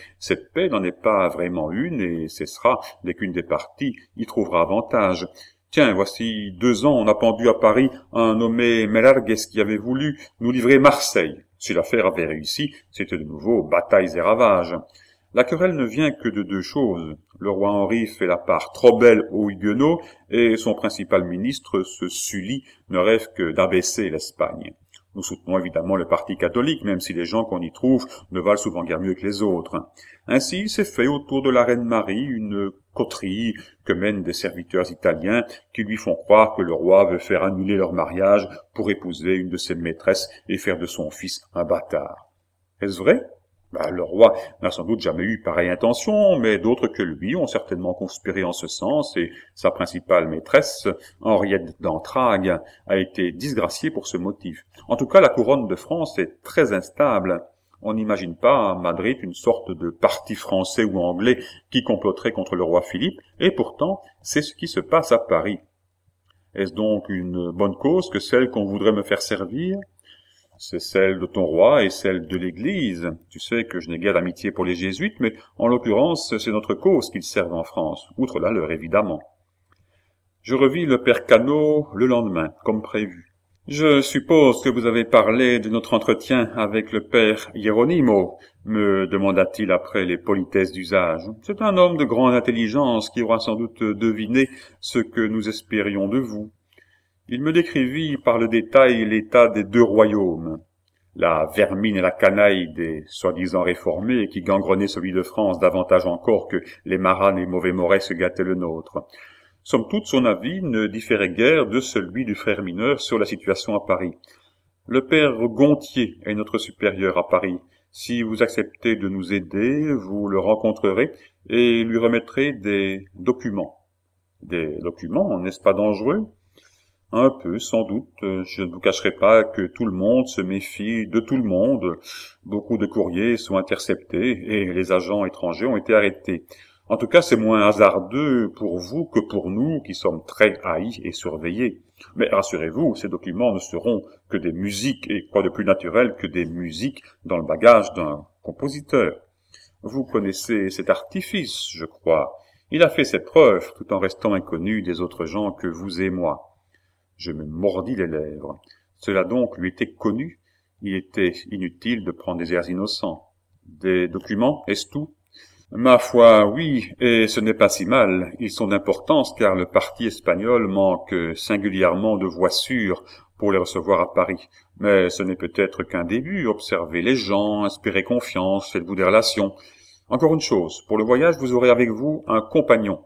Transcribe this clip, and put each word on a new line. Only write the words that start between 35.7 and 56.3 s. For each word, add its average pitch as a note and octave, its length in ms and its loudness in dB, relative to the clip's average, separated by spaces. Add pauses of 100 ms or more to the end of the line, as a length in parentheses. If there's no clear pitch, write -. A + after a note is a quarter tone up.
qui A2+ 100 -4
lui G#2+ 140 -6
font F#2 180 -4
croire A2 400 4
que G2 60 0
le E2+ 120 -2
roi F#2 320 6
veut F2+ 140 -2
faire F2+ 240 -2
annuler F#2+ 320 0
leur F2+ 180 0
mariage F#2 540 2 (260)
pour G#2 160 -4
épouser F2+ 460 -2
une F#2 140 -2
de F2 80 -6
ses F2+ 180 -6
maîtresses E2+ 540 -2 (200)
et G2 80 -4
faire F#2 200 -4
de F2 80 -8
son D#2 260 -8
fils - 300 -12 (120)
un F2 120 -4
bâtard. - 680 -6 (500)
Est-ce G2 180 -6
vrai ? F3+ 220 4 (500)
Bah, D#2 200 -4
le F2+ 120 -4
roi F#2 300 6 (280)
n'a F2+ 100 -2
sans E2+ 140 -8
doute G#2 160 -2
jamais E2+ 220 -4
eu G#2+ 180 -4
pareille F2 280 0
intention, E3+ 720 2
mais A2 200 2
d'autres A#2 280 0
que - 160 -4
lui F2+ 320 -4
ont E3 120 -2
certainement F2+ 460 -4
conspiré F#2 500 -6
en F2 100 -4
ce - 140 -12
sens, C#3 500 -4
et E2+ 140 -2 (220)
sa - 160 0
principale F2 600 0
maîtresse, G#2+ 580 0 (320)
Henriette G2 640 0
d'Entragues, F#2 800 0 (260)
a G2 100 2
été F2+ 360 -4
disgraciée A#2+ 580 -4
pour - 160 -8
ce - 80 -6
motif. F2+ 500 -8 (220)
En A#2 80 -2
tout C3+ 120 -2
cas, G3 120 8
la D3+ 100 8
couronne C3 380 0
de F#2 80 -4
France - 440 -6
est - 220 -6